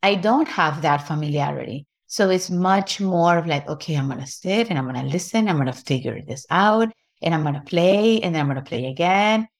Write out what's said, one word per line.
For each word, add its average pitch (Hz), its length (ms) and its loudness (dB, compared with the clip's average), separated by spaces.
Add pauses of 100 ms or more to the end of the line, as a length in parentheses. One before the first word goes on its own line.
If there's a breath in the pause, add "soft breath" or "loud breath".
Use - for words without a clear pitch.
I 202 140 4
don't 220 320 2
have 151 360 -2
that 147 260 0
familiarity. 143 760 -4 (200)
So 196 240 2
it's 185 200 0
much 185 500 0
more 175 360 4
of 165 120 -2
like, 143 200 -4
"Okay, 151 280 -6
I'm 135 120 -2
gonna 135 200 -8
sit 214 400 -2
and 180 100 -2
I'm 131 80 -2
gonna 127 220 -6
listen. 185 400 0
I'm 175 80 2
gonna 127 160 0
figure 120 500 -4
this 139 260 -12
out 214 440 4 (280)
and 165 140 0
I'm 156 80 0
gonna 147 240 -4
play 202 540 4
and 180 120 -2
then 160 100 0
I'm 143 40 0
gonna 135 160 -2
play 127 240 -6
again. 196 640 0 (120)